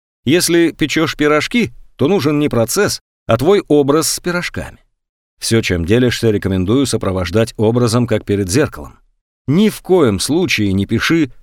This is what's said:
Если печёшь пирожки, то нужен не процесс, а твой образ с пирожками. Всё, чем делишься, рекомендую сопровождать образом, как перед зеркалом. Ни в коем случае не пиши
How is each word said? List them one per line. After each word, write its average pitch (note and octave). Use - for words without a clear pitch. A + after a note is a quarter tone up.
Если E3+
печёшь D#3+
пирожки, D3+
то B2
нужен D3+
не D3
процесс, B2+
а A2+
твой E3+
образ D3
с -
пирожками. F3
Всё, A2+
чем F2
делишься, A#2
рекомендую G2
сопровождать G2
образом, A#2
как G#2+
перед G2+
зеркалом. F#2+
Ни G3
в -
коем C3
случае B2
не G2
пиши C#3+